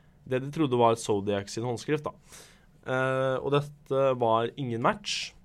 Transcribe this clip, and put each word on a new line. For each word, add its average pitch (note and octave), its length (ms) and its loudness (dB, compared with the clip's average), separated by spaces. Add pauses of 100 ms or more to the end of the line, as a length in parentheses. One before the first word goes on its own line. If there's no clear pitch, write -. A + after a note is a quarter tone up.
(260)
det B2+ 140 -2
de C3+ 100 -8
trodde C#3 260 0
var A#2 200 6
Zodiac G2+ 540 -2
sin A2+ 140 -6
håndskrift B2+ 380 -4
da. C3 80 -6 (760)
Eh, C3 580 0
og C#3 80 -4
dette C#3 680 0
var A#2 380 4
ingen A#2+ 240 -4
match. - 540 -2 (100)